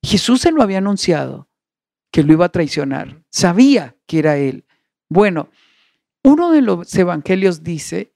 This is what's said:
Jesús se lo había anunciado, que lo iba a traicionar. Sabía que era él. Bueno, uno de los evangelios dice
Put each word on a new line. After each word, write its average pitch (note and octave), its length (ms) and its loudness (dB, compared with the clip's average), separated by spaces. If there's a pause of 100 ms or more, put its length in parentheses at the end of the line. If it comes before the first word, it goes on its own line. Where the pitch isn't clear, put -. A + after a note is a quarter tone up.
Jesús A#3 380 0
se E4+ 100 2
lo D#4 100 0
había G3 160 0
anunciado, F3+ 720 -4 (640)
que D#3 120 2
lo D3+ 100 4
iba E3 120 4
a E3+ 60 -4
traicionar. C#3+ 760 -6
Sabía F#3+ 680 2 (120)
que D#3+ 120 -2
era D3+ 180 0
él. C3+ 280 -4 (440)
Bueno, F3 400 0 (760)
uno D#4 280 4
de D#4 100 4
los F#3+ 340 -2
evangelios F3 680 -2
dice E3+ 520 -10